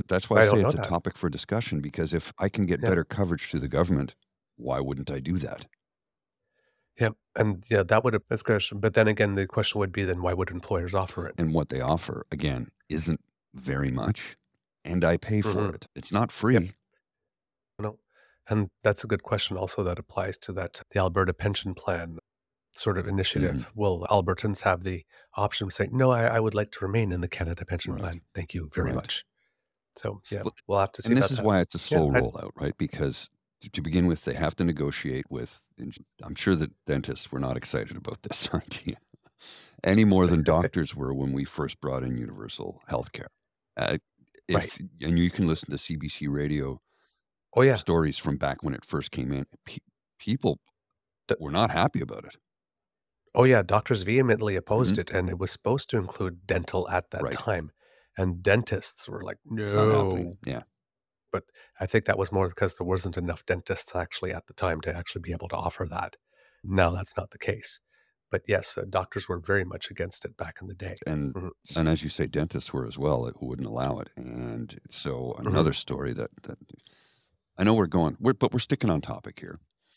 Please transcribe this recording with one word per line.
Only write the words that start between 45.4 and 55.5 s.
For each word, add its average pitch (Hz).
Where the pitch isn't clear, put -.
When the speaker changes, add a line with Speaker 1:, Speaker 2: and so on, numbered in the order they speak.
Speaker 1:
listen 80
to 71
C -
B 73
C -
radio 71
Speaker 2:
Oh, 123
yeah. 131
Speaker 1:
stories 82
from 71
back 67
when 69
it -
first -
came 65
in. 67
Pe-, -
people 110
Speaker 2:
D- -
Speaker 1:
were 73
not 107
happy 87
about -
it. -
Speaker 2:
Oh, 127
yeah, 123
doctors 101
vehemently 110
opposed 107
Speaker 1:
Mm-hmm. 107
Speaker 2:
it, -
and 92
it 87
was 92